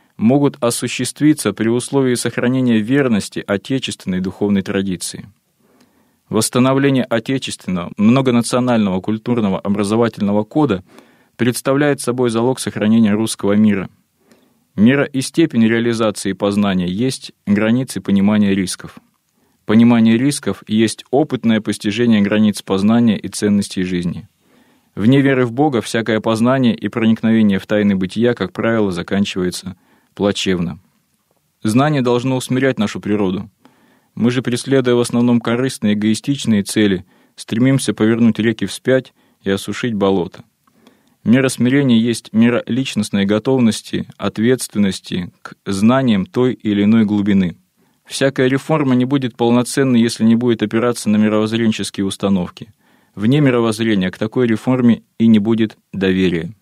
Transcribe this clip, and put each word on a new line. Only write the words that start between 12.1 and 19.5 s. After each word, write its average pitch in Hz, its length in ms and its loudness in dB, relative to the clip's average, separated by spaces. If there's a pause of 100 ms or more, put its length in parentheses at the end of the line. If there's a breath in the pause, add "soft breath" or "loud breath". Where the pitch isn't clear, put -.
залог 117 280 0
сохранения 107 540 2
русского 104 400 -2
мира. 104 360 2 (880 soft breath)
Мера 131 280 4
и 131 180 -6
степень 131 460 0
реализации 113 680 0
познания 101 540 0
есть 113 460 -6 (120)
границы 110 560 0
понимания 101 540 2
рисков. 90 420 -6 (680)